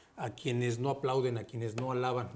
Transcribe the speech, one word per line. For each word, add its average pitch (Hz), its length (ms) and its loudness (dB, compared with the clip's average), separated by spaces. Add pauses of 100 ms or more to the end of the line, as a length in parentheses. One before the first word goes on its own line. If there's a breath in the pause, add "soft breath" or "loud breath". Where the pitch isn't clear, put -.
(160 loud breath)
a 120 180 -4
quienes 120 440 2
no 131 120 2
aplauden, 131 480 2
a 110 60 -4
quienes 113 320 -4
no 131 160 0
alaban. 127 440 0